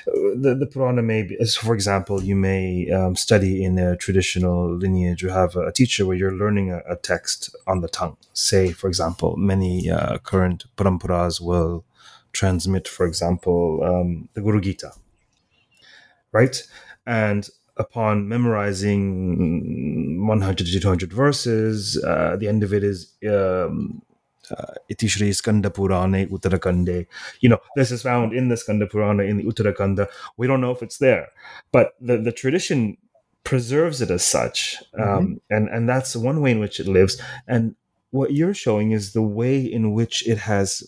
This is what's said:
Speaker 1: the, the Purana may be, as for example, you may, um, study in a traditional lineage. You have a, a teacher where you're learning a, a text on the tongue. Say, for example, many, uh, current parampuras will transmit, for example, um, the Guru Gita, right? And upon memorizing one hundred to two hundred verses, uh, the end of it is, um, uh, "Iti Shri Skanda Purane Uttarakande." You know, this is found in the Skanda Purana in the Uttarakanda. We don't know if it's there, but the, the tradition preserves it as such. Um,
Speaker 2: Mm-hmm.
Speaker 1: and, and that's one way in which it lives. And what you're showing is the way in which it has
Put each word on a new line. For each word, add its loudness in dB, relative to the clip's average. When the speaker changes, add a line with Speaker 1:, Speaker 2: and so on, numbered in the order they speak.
Speaker 1:
the, 0
the 0
Purana 0
may 2
be, -6
as 0
for 0
example, 0
you 0
may, 0
um, 2
study 2
in 2
a 2
traditional 0
lineage. 0
You -2
have 0
a, 0
a -4
teacher 0
where 0
you're 0
learning 0
a, -6
a -4
text -6
on 0
the -4
tongue. -8
Say, 2
for -6
example, -2
many, 0
uh, -2
current -2
parampuras 0
will 0
transmit, 0
for -2
example, 0
um, -2
the -8
Guru 2
Gita, -6
right? 2
And 0
upon -2
memorizing 0
one 2
hundred 0
to 0
two 2
hundred 0
verses, 0
uh, 0
the -4
end 2
of -2
it 2
is, -4
um, 0
uh, -14
"Iti -2
Shri 0
Skanda 2
Purane 2
Uttarakande." 0
You 8
know, 6
this 2
is -6
found 0
in 0
the 2
Skanda -2
Purana 0
in 0
the -2
Uttarakanda. 0
We 0
don't 2
know 0
if -6
it's -10
there, 4
but 6
the, 0
the -2
tradition -2
preserves 0
it -2
as 0
such. -2
Um, 0
Speaker 2:
Mm-hmm. 2
Speaker 1:
and, 2
and -2
that's -2
one 0
way 4
in 2
which -4
it -6
lives. 4
And 0
what 0
you're 2
showing 0
is -2
the 0
way 0
in 0
which -2
it 2
has 0